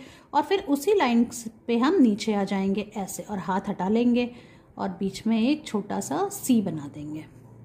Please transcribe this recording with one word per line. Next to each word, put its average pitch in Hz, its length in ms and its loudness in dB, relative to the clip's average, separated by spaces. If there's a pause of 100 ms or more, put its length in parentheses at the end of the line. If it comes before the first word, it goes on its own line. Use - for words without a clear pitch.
(340)
और 294 80 4
फिर 381 180 0
उसी 285 340 0
लाइन 240 300 4 (420)
पे 233 120 2
हम 285 160 4
नीचे 220 400 4
आ 202 100 0
जाएंगे 196 360 0 (160)
ऐसे 185 260 -8
और 208 160 -8
हाथ 190 300 -2
हटा 185 200 -2
लेंगे 240 420 2 (480)
और 196 120 -4
बीच 190 360 -6
में 226 140 2
एक 294 260 0
छोटा 202 340 -4
सा 311 280 -4
सी 240 340 2
बना 156 260 -6
देंगे। 151 360 -12 (400)